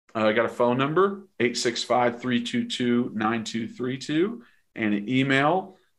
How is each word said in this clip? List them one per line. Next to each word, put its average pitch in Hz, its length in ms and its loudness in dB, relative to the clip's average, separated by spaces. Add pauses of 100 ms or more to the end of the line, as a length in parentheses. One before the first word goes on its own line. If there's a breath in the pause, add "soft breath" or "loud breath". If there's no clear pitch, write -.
(140)
Uh, 107 120 2
I 107 80 4
got 117 100 4
a 113 60 -2
phone 123 260 2
number, 165 500 0 (140)
eight 120 160 2
six - 260 -2
five, 120 380 2
three 120 240 0
two 120 220 -2
two, 120 480 0
nine 110 300 -2
two 113 220 -6
three 127 300 -6
two, 170 460 -2 (320 loud breath)
and 110 180 0
an 104 160 -2
email, 139 680 2 (200 loud breath)